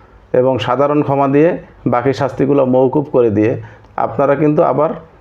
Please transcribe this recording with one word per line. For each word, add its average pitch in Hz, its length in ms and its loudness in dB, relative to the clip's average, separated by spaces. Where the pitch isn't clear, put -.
এবং 127 260 2
সাধারণ 143 420 0
ক্ষমা 139 260 0
দিয়ে 156 300 2
বাকি 123 260 0
শাস্তিগুলো 139 520 0
মওকুফ 131 440 0
করে 120 200 2
দিয়ে 107 320 0
আপনারা 139 400 -2
কিন্তু 151 280 2
আবার 143 260 0